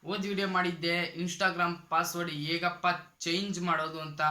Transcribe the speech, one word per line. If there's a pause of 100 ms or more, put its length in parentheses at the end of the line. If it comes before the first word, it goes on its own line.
ಹೋದ್
ವಿಡಿಯೋ
ಮಾಡಿದ್ದೆ (200)
Instagram (140)
ಪಾಸ್‌ವರ್ಡ್
ಹೇಗಪ್ಪ (360)
ಚೇಂಜ್
ಮಾಡೋದು
ಅಂತ.